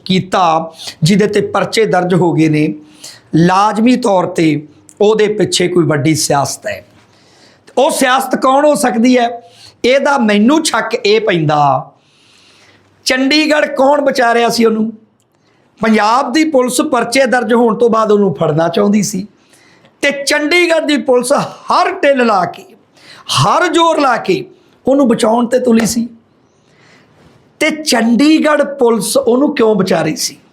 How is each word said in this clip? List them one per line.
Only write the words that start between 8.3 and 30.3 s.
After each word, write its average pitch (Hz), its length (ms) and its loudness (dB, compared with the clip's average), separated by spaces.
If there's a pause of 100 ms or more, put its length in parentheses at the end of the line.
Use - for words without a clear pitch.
ਕੌਣ 277 280 2
ਹੋ 294 120 4
ਸਕਦੀ 247 400 2
ਹੈ? 233 120 0 (540)
ਇਹਦਾ 277 360 2
ਮੈਨੂੰ 226 460 2
ਸ਼ੱਕ 226 300 -4
ਇਹ 214 260 0
ਪੈਂਦਾ, 151 680 0 (1160)
ਚੰਡੀਗੜ੍ਹ 294 680 0
ਕੌਣ 277 260 2
ਬਚਾ 254 320 0
ਰਿਹਾ 233 160 0
ਸੀ 226 160 0
ਉਹਨੂੰ? 220 260 -2 (880)
ਪੰਜਾਬ 220 540 0
ਦੀ 311 120 2
ਪੁਲਿਸ 254 360 0 (100)
ਪਰਚੇ 247 340 0
ਦਰਜ 240 280 0
ਹੋਣ 233 240 2
ਤੋਂ 233 120 2
ਬਾਅਦ 214 220 0
ਉਹਨੂੰ 202 240 2
ਫੜਨਾ 160 340 0
ਚਾਹੁੰਦੀ 208 340 0
ਸੀ 190 220 -8 (760)
ਤੇ 277 80 0 (120)
ਚੰਡੀਗੜ੍ਹ 320 640 0
ਦੀ 294 120 0
ਪੁਲਿਸ 247 320 0 (320)
ਹਰ 349 300 0
ਢਿੱਲ 277 320 0
ਲਾ 202 200 0
ਕੇ, - 180 -10 (720)
ਹਰ 247 320 2
ਜ਼ੋਰ 330 320 0
ਲਾ 262 200 2
ਕੇ - 240 -2 (420)
ਉਹਨੂੰ 277 220 2
ਬਚਾਉਣ 226 400 0
ਤੇ 254 120 0
ਤੁਲੀ 226 260 2
ਸੀ। 233 220 -4 (1500)
ਤੇ 311 100 -2
ਚੰਡੀਗੜ੍ਹ 294 920 2 (160)
ਪੁਲਿਸ 233 380 0
ਉਹਨੂੰ 254 380 0
ਕਿਉਂ 220 200 2
ਬਚਾ 180 260 0
ਰਹੀ 151 160 -4
ਸੀ? - 200 -8 (160)